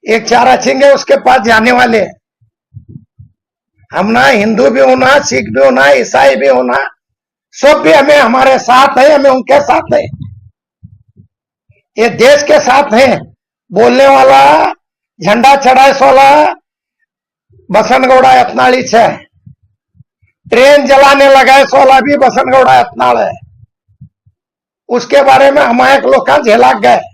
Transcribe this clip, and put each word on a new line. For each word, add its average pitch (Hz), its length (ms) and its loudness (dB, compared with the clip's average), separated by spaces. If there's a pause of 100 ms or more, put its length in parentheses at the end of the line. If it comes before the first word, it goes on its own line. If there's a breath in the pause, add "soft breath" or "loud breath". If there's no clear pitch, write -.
एक 220 240 -6
चार 240 200 0
अच्छेंगे 269 420 0
उसके 269 280 0
पास 254 240 0
जाने 226 300 -2
वाले। 233 320 -2 (1900)
हम 175 160 -4
ना 240 160 -2
हिंदू 226 460 0
भी 254 120 -4
होना, 262 380 0
सिख 254 260 -6
भी 247 180 -2
होना, 262 280 2
ईसाई - 440 0
भी 139 120 -2
होना, 127 280 -2 (800)
सब 294 260 0
भी 320 120 0
हमें 294 260 2
हमारे 262 420 0
साथ 254 380 0
है, 285 140 2
हमें 277 180 2
उनके 262 320 0
साथ 330 320 -4
है, - 100 -2 (1900)
ये 226 200 -2
देश 285 280 2
के 302 180 2
साथ 262 320 -2
है। 240 240 0 (520)
बोलने 240 380 0
वाला 277 640 2 (480)
झंडा 233 360 2
चढ़ाए 262 380 2
सोला 269 340 2 (1400)
बसनगौड़ा 254 680 0
इतना 254 280 -2
है, 240 440 0 (1400)
ट्रेन 277 400 2
जलाने 277 440 2
लगा 269 220 4
है 269 140 2
सोला 269 340 0
भी 285 180 -2
बसनगौड़ा 254 600 0
इतना 247 260 -6 (120)
है। - 120 -4 (1600)
उसके 277 360 -2
बारे 269 260 2
में 285 120 0
हम 247 220 -2
एक 277 200 0
लोग 269 220 0
का 269 120 0
झेला 247 400 0
गए 226 220 0 (140)